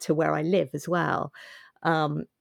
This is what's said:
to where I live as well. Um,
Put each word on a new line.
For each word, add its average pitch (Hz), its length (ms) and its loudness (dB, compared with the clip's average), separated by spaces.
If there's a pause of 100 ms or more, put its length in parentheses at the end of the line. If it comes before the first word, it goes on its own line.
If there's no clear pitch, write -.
to - 120 0
where 156 220 2
I 151 80 0
live 165 300 2
as 147 140 -6
well. 165 460 0 (480)
Um, 156 440 0 (160)